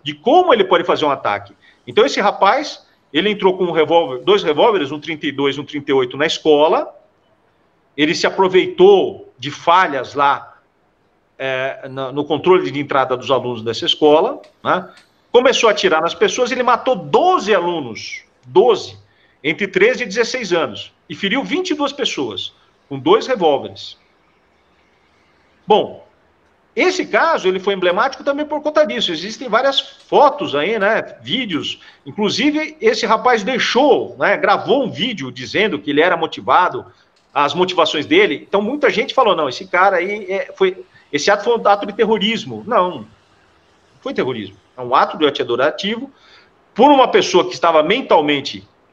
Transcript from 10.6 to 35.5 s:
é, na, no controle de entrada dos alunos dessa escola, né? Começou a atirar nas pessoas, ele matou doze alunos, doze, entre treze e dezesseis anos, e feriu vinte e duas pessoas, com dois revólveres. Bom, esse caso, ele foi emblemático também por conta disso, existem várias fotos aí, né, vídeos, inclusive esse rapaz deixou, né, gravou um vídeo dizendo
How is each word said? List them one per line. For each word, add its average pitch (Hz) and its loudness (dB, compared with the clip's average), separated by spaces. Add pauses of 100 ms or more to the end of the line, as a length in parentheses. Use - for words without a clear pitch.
é, 135 -6
na, 131 -10
no 147 -4
controle 165 2
de 139 -6
entrada 135 -2
dos 120 -12
alunos 123 -2
dessa 113 -6
escola, 160 2 (200)
né? 180 -4 (380)
Começou 240 4
a 208 4
atirar 170 2
nas 226 -4
pessoas, 220 0
ele 254 -2
matou 247 2
doze 214 2
alunos, 170 -4 (200)
doze, 180 2 (440)
entre 165 -4
treze 214 2
e 240 -6
dezesseis 226 -4
anos, 131 -4 (160)
e 170 -12
feriu 202 -4
vinte 311 -4
e 320 0
duas 277 -2
pessoas, 135 -6 (360)
com 139 -10
dois 156 2
revólveres. 147 -2 (1700)
Bom, 180 0 (680)
esse 330 0
caso, 202 0
ele 185 0
foi 202 -2
emblemático 190 -2
também 285 -4
por 294 -6
conta 302 2
disso, 214 -4
existem 220 -10
várias 262 0
fotos 185 0
aí, 175 -2
né, 202 -2
vídeos, 160 -6 (260)
inclusive 294 -2
esse 247 2
rapaz 226 0
deixou, 202 0
né, 175 2
gravou 240 0
um 185 -6
vídeo 180 -8
dizendo 135 -4